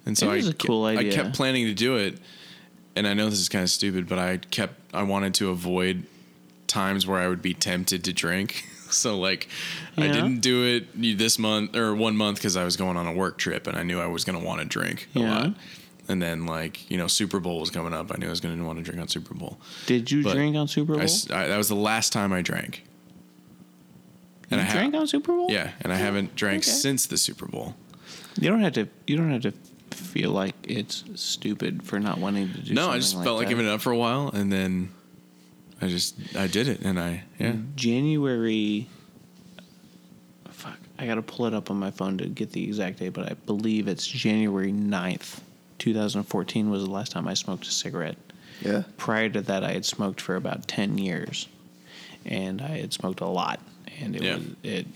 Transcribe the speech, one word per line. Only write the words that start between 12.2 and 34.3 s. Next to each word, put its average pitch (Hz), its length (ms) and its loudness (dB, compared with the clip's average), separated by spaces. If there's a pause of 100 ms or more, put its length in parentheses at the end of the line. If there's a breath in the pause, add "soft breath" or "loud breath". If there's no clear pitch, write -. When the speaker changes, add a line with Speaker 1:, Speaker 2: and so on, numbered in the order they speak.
Speaker 1:
'cause 92 160 2
I 92 60 2
was 90 120 2
going 92 220 2
on 85 80 -2
a 85 80 -2
work 90 240 0
trip - 300 -2
and - 100 -2
I 85 60 -2
knew 87 160 0
I 85 80 0
was 85 180 -2
gonna 87 140 -2
wanna 82 260 -4
drink - 480 -4
a 127 60 2
Speaker 2:
Yeah. 113 100 4 (120)
Speaker 1:
lot. 180 120 2 (540 loud breath)
And 95 120 0
then, 85 280 -2
like, 80 420 -6
you 90 80 0
know, 87 80 0
Super 98 340 2
Bowl 85 200 -2
was 82 100 -2
coming 85 240 -4
up. 80 180 -4
I - 60 -4
knew 87 80 -4
I 82 60 -2
was 82 80 -2
gonna 85 260 -4
wanna 82 160 -6
drink 85 180 -6
on 82 80 -6
Super - 280 -4
Bowl. - 240 -10 (260 loud breath)
Speaker 2:
Did 120 240 2
you 143 140 4
Speaker 1:
But 95 100 4
Speaker 2:
drink 147 240 4
on 147 100 2
Super 151 280 2
Speaker 1:
I - 20 2
Speaker 2:
Bowl? 147 60 2
Speaker 1:
s-, - 260 2
I, 87 200 0
that 101 80 2
was 104 100 2
the 107 80 0
last 107 360 2
time 101 220 2
I 90 80 2
drank. 85 420 -4 (1700)
And 208 100 4
Speaker 2:
You 95 60 4
Speaker 1:
I - 40 2
ha- 110 40 4
Speaker 2:
drank 285 220 4
on 311 120 2
Super 294 260 2
Bowl? 349 180 2
Speaker 1:
Yeah, 98 180 2 (120)
and 90 120 0
I 92 40 4
haven't 101 380 0
drank 101 280 2
Speaker 2:
Okay. - 80 4
Speaker 1:
since 135 340 2
the - 120 -2
Super - 280 0
Bowl. - 300 -8 (640 loud breath)
Speaker 2:
You 151 80 4
don't 220 120 4
have 180 120 4
to. 107 140 0 (180)
You 143 120 2
don't 165 120 2
have 123 140 0
to 101 100 0 (380)
feel - 400 -2
like 95 320 0
it's - 400 -6 (100)
stupid - 720 -4
for 101 160 -2
not 104 180 0
wanting 95 360 0
to - 60 -8
do - 140 -4
Speaker 1:
No, 135 80 4
I 180 40 2
Speaker 2:
something 127 160 2
Speaker 1:
just 95 160 2
Speaker 2:
like 87 60 -4
Speaker 1:
felt 113 140 2
like 117 80 2
Speaker 2:
that. - 60 -2
Speaker 1:
giving 117 160 2
it - 20 4
up 107 120 0
for 127 100 2
a 117 60 4
while, 120 320 2
and 101 220 0